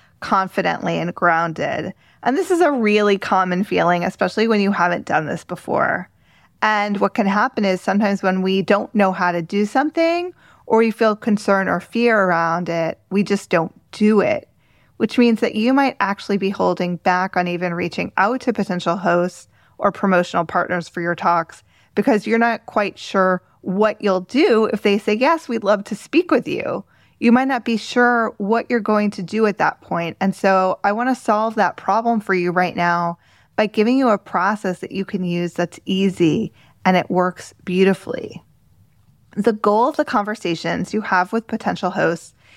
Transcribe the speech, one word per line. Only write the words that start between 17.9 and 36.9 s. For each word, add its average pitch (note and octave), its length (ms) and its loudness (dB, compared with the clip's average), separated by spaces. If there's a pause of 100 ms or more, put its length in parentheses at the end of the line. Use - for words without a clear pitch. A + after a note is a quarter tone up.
out A3+ 240 0
to B3 100 -2
potential G#3+ 460 -4
hosts F3 500 -2 (300)
or G3+ 120 0
promotional F3+ 540 0
partners F3 460 -4
for F3 100 -10
your E3+ 140 -2
talks E3+ 500 -2 (300)
because G#3 320 0
you're A3+ 120 0
not A#3 280 -2
quite - 320 -2
sure F#3 440 0 (200)
what G#3 400 0
you'll F#3+ 180 0
do A3+ 540 2
if G#3 80 -4
they G#3 160 2
say, G#3+ 160 -2
"Yes, D4+ 340 0
we'd A3+ 160 -4
love G3+ 200 0
to - 100 -10
speak - 360 -2
with - 160 2
you." - 380 -6 (360)
You A3+ 120 4
might C4 160 4
not B3 160 -2
be A#3 120 0
sure A#3+ 640 0
what G#3+ 320 -2
you're A#3+ 80 2
going G#3 320 0
to G3 140 -8
do G#3+ 220 0
at G3+ 120 0
that D#3 220 0
point. E3+ 400 -6
And G3 160 0
so F#3+ 480 2
I G3+ 80 2
want A#3 160 -2
to C4 80 0
solve A3 400 0
that G3 200 0
problem A3+ 440 0
for F#3+ 120 -2
you F3 200 0
right F3+ 240 0
now F3 420 0 (380)
by G#3+ 100 2
giving A3 320 2
you B3+ 120 2
a G3+ 80 2
process F#3+ 600 -2
that - 140 -12
you F#3+ 120 -4
can F#3+ 200 -4
use F3 300 -2
that's - 300 -4
easy F#3+ 680 0 (320)
and F#3 120 4